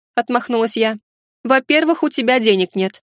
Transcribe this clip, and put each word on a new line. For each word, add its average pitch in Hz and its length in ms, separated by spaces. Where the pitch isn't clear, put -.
отмахнулась 233 640
я. 220 200
"Во-первых, 294 600
у 302 60
тебя 247 300
денег 196 360
нет. 190 280